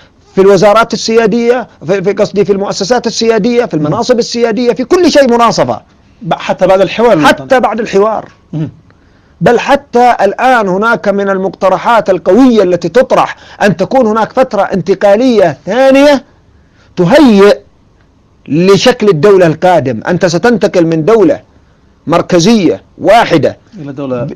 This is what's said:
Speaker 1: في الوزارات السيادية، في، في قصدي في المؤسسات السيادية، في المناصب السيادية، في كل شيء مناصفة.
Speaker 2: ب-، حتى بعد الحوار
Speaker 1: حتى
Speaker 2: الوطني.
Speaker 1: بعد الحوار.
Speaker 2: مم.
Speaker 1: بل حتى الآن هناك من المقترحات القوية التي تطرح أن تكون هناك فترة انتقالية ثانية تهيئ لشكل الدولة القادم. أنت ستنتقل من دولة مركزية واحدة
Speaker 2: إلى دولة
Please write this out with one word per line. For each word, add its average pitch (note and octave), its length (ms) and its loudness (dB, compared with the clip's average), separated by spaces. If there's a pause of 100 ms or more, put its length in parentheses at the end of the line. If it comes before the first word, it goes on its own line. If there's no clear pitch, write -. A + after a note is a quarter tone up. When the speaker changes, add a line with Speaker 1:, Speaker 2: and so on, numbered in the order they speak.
(360)
Speaker 1:
في G3 60 2
الوزارات G#3 520 2
السيادية، A#3 720 -2 (200)
في، F#3+ 160 -2
في G3 100 -2
قصدي G3+ 320 -2
في G3 60 -2
المؤسسات G3+ 560 -4
السيادية، A3+ 580 -2
في - 80 -8
المناصب F#3 460 -2
السيادية، A#3 540 -2
في B3+ 100 -6
كل F4 280 0
شيء C#4 200 2
مناصفة. F3 500 0 (400)
Speaker 2:
ب-، F3 120 -6
حتى - 340 -2
بعد C#4+ 140 2
الحوار A3 380 0
Speaker 1:
حتى G#3+ 240 2
Speaker 2:
الوطني. B3 160 -2
Speaker 1:
بعد A3 200 -2
الحوار. G#3 500 -2 (240)
Speaker 2:
مم. D3+ 160 -6 (720)
Speaker 1:
بل A3+ 180 2
حتى B3 640 0
الآن A3 460 0
هناك G#3+ 400 -2
من G3 220 -4
المقترحات F#3+ 800 -2
القوية G#3+ 540 2
التي F3 260 -2
تطرح F#3+ 460 0 (280)
أن G#3 140 0
تكون A3 300 0
هناك G#3+ 240 -2
فترة C4 300 -2
انتقالية G3+ 1040 0
ثانية C4+ 580 2 (720)
تهيئ G3+ 640 4 (880)
لشكل F#3+ 640 2
الدولة F#3 380 4
القادم. D#3 600 0
أنت F3+ 180 -2
ستنتقل F3+ 600 0
من D#3+ 200 -2
دولة G3 340 2 (680)
مركزية E3+ 720 0 (160)
واحدة F3+ 600 0 (220)
Speaker 2:
إلى C#3+ 140 -14
دولة B2+ 300 -8 (120)